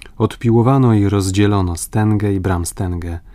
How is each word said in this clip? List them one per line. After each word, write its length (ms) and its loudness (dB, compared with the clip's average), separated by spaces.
Odpiłowano 760 2
i 140 2
rozdzielono 680 0
stęgę 560 -2
i 80 -2
bramstęgę. 800 -6